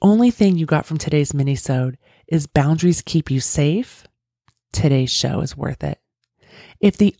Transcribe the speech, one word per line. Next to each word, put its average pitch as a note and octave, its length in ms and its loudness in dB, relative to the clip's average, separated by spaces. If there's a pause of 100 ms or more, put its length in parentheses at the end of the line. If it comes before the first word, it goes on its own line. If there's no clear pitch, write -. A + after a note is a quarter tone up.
only A3+ 300 4
thing F#3+ 260 2
you D#3+ 80 -2
got D3+ 220 0
from D#3+ 100 -4
today's D3 360 -2
minisode C3 640 -2 (300)
is D#3 200 -2
boundaries D#3+ 560 2
keep - 260 -2
you C3+ 100 0
safe, D#3 680 -2 (640)
today's C3+ 380 0
show - 300 -4
is - 140 -8
worth C#3 280 -10
it. D3 160 -6 (800)
If G3+ 180 2
the G#3 220 2